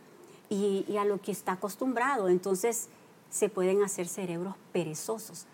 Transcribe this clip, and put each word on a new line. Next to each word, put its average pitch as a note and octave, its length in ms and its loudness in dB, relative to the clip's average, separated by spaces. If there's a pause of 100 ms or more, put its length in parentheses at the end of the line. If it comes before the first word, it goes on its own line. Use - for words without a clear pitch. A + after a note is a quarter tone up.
(500)
y, G3 380 2
y G#3 100 0
a G3+ 80 2
lo G3+ 160 0
que G#3+ 100 -6
está F#3 220 -2
acostumbrado. A#3+ 720 0
Entonces, F#3+ 640 2 (400)
se - 200 0
pueden F#3+ 340 4
hacer F#3+ 240 -4
cerebros F3+ 480 -4 (180)
perezosos. F3 800 -4